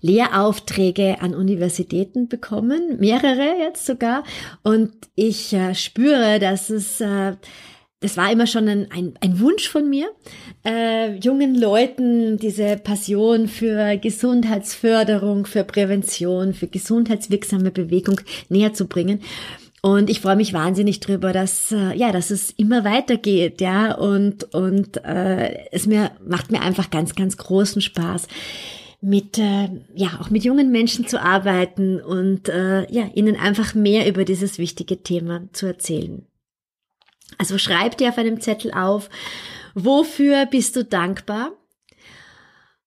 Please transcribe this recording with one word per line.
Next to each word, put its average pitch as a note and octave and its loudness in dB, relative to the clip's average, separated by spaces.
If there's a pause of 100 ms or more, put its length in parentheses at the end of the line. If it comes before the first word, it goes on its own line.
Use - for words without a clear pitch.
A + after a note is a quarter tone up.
Lehraufträge G3 2
an F3+ -2
Universitäten F3+ -2
bekommen, A#3+ -4
mehrere C4 2
jetzt D#4+ -6
sogar. B3+ -2 (380)
Und A3 2 (220)
ich, G#3+ 0
äh, F#3 0
spüre, A#3 2
dass F#3+ 0
es, G#3+ -4
äh, G3 -2 (640)
das G3+ -4
war F#3+ 0
immer A#3 4
schon A3 0
ein, G3+ -2
ein, F3 -6
ein F#3 2
Wunsch E4+ 2
von D4 0
mir, C#4+ -2 (520)
äh, A3+ -2
jungen C4 2
Leuten A#3 2
diese G#3 -2
Passion G#3 2
für G#3+ 0
Gesundheitsförderung, G#3+ 2
für G3+ 0
Prävention, F#3+ 0
für F3+ -6
gesundheitswirksame G3+ 0
Bewegung F#3 0 (280)
näher G#3+ 2
zu F#3+ -2
bringen. F#3+ -2 (580)
Und G3+ 4
ich - -2
freue F#3+ 4
mich G#3 2
wahnsinnig F#3 0
drüber, F#3 -2
dass, F#3+ -2
äh, G3 0
ja, A#3 2
dass F3+ -2
es G3 -4
immer A3 2
weitergeht, G#3 0
ja, G3 0
und, G3+ 0
und, F#3+ 0
äh, F#3 -2
es F#3 -2
mir, G#3+ 2 (120)
macht F3 -4
mir A3 0
einfach F#3 -2
ganz, D#3+ -2
ganz F#3+ -2
großen G3 0
Spaß, F3 -4 (720)
mit, G3 0
äh, G3+ 0 (260)
ja, F3 -4
auch - -10
mit G#3+ 2
jungen C4 4
Menschen A#3 2
zu - -2
arbeiten F#3 0
und, F#3+ -2
äh, F#3 0
ja, A3+ -2
ihnen G#3+ 2
einfach G3+ 0
mehr G#3+ 4
über F#3+ 2
dieses F#3 -2
wichtige F3 -6
Thema E3+ -6
zu - -8
erzählen. - -6 (1080)
Also F#3 -4
schreib G3 0
dir B3 2
auf A#3+ -4
einem A3+ -2
Zettel A3 -4
auf, G3 -2 (680)
wofür C#4 2
bist C4 0
du B3 -2
dankbar? G#3 -4 (1400)